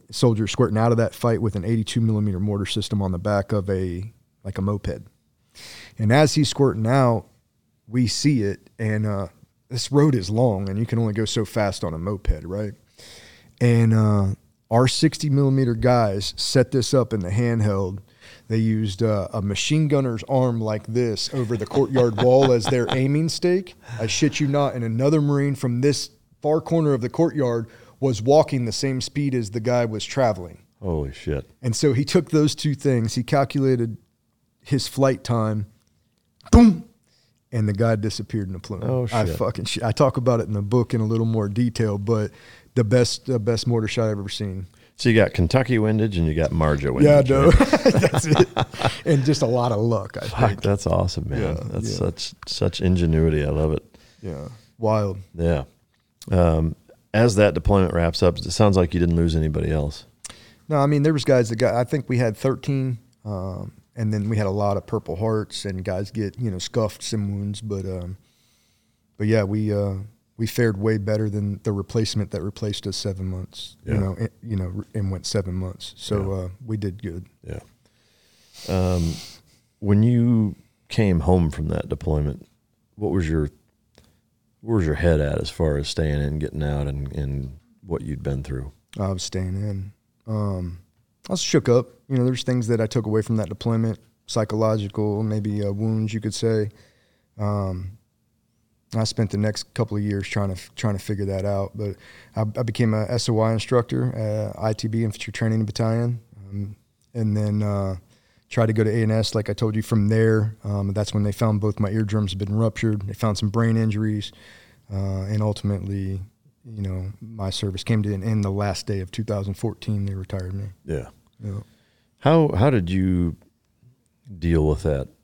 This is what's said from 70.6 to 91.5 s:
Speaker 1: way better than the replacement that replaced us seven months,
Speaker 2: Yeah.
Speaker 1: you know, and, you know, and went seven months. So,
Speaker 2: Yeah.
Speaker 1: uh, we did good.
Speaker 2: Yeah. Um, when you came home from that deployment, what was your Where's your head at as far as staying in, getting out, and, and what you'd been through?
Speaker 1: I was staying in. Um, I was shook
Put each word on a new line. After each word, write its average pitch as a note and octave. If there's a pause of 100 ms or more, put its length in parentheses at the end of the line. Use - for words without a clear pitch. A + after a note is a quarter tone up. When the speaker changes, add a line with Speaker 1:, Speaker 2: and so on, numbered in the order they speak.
Speaker 1:
way A2
better G#2+
than G2+
the A2
replacement G#2
that F2
replaced G2+
us G2
seven F#2+
months, - (100)
Speaker 2:
Yeah. A2+
Speaker 1:
you G#2
know, F#2+
and, A2+ (140)
you A2
know, F#2+ (100)
and G2
went F#2+
seven F#2
months. F#2
So, - (140)
Speaker 2:
Yeah. F#2+
Speaker 1:
uh, F2+ (160)
we A2
did G2+
good. F2 (180)
Speaker 2:
Yeah. - (1080)
Um, F2+ (640)
when G2+
you A#2 (320)
came G2
home E2+
from D#2
that D2+
deployment, D2 (500)
what G#2
was F2
your D#2 (1120)
Where's A2
your D2+
head D#2+
at D2
as -
far D2+
as C#2+
staying D2+
in, C#2+
getting D2+
out, C#2+
and, C#2
and C#2 (280)
what E2+
you'd -
been C#2
through? C2+ (260)
Speaker 1:
I G2
was F#2
staying F#2
in. G2 (340)
Um, F#2+ (480)
I -
was F#3
shook -